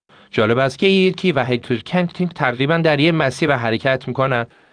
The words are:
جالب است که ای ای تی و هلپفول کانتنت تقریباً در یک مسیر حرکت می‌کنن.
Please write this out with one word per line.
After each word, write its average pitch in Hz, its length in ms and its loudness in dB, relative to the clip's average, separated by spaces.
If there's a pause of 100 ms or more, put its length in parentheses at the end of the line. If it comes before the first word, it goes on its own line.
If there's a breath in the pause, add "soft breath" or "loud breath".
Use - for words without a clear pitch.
(300 soft breath)
جالب 113 280 2
است 135 200 -2
که 196 80 0
ای 190 120 4
ای 185 140 2
تی 180 200 -2
و 131 120 0
هلپفول 123 380 -4 (100)
کانتنت 180 420 -2
تقریباً 139 440 0
در 156 220 2
یک 165 140 4
مسیر 147 420 0
حرکت 120 520 -2
می‌کنن. 131 380 -2 (260 loud breath)